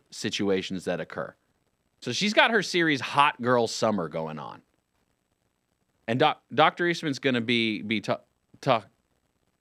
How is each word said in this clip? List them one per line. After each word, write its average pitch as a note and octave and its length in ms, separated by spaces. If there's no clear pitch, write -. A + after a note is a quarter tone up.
situations G2 760
that E2+ 160
occur." - 340
So - 120
she's G3+ 200
got B3+ 200
her A3 100
series D#3+ 400
Hot C#3+ 400
Girl A#2+ 240
Summer G#2+ 420
going D#2+ 300
on. C2+ 240
And A#2+ 120
Doc-, D3 240
Doctor D#3+ 320
Eastman's E3+ 320
gonna B2 240
be, A2+ 400
be G#2+ 200
ta-, - 200
ta-, A#2 220